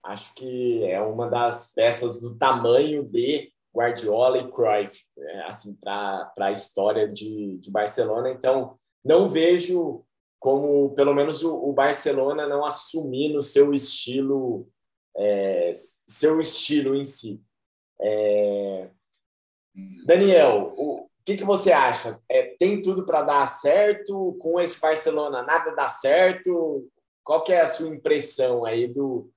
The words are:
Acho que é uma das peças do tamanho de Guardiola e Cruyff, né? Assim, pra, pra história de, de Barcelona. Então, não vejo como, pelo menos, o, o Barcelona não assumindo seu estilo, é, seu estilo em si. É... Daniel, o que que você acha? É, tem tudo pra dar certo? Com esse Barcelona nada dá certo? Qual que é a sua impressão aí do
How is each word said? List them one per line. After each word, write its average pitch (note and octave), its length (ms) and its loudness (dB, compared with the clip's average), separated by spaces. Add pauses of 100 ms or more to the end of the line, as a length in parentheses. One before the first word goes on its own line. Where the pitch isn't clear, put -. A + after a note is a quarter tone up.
Acho G#2 300 -14
que B2+ 500 -2
é F#2 160 -2
uma A2 300 -4
das A#2+ 460 -2
peças A#2 440 0
do A#2 200 -12
tamanho C3+ 640 2
de A#2+ 480 -2 (240)
Guardiola A#2 640 2
e C3+ 100 -6
Cruyff, G#2 560 -2 (100)
né? D#2+ 320 -14
Assim, G2+ 280 -16
pra, G2 580 -8
pra G2 180 -2
história G#2 560 -2
de, G#2 520 -10
de F#2+ 100 -20
Barcelona. G#2+ 640 -2
Então, C3 480 -2 (260)
não F3+ 240 2
vejo E3+ 760 0 (360)
como, C#3 560 2
pelo C#3 180 4
menos, D3 300 0
o, E3 120 -2
o C#3+ 160 -4
Barcelona C#3+ 760 0
não C#3+ 180 -2
assumindo D3 760 -4
seu C#3+ 320 6
estilo, C3+ 920 -2 (480)
é, G2 560 0 (360)
seu D#3 320 2
estilo C#3+ 560 0
em C#3 80 -4
si. A2 400 -12 (580)
É... G#2 880 0 (1200)
Daniel, E3+ 680 6
o C#3+ 320 -6 (160)
que G3+ 140 -4
que G3 60 -8
você G3 280 4
acha? B2 560 2
É, B2+ 300 0
tem G3 240 2
tudo F#3 240 -2
pra D#3+ 160 0
dar C#3+ 240 2
certo? G3 920 0
Com E3+ 200 0
esse E3+ 200 -2
Barcelona D#3 640 0
nada D#3 320 0
dá C#3 120 -2
certo? E3 1000 0 (340)
Qual D#3+ 200 0
que F3+ 100 0
é E3+ 80 6
a D#3+ 60 4
sua D#3+ 220 -6
impressão C3 760 0
aí A#2 220 0
do B2+ 500 -4